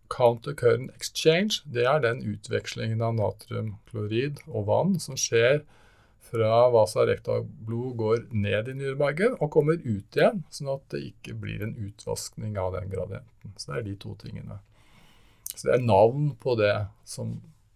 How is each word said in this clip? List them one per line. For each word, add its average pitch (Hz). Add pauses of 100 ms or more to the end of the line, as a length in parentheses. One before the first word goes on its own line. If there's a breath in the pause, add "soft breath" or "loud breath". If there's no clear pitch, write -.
(140)
counter 120
current 123
exchange, 180
det 120
er 147
den 117
utvekslingen 110
av 117
natriumklorid 110
og 110
vann 120 (100)
som 131
skjer 123 (640 soft breath)
fra 113
vasa 117
recta 110
blod 113
går 113 (120)
ned 104
i 135
nyremargen 143
og 151
kommer 151
ut 113
igjen, 196 (100)
sånn 139
at 139
det 143 (100)
ikke -
blir 104
en -
utvaskning -
av 92
den 98
gradienten. -
Så -
det 143
er 117
de 101
to 104
tingene. 107 (960 loud breath)
Så -
det -
er 123
navn 117 (100)
på 123
det 104 (320)
som 113 (360)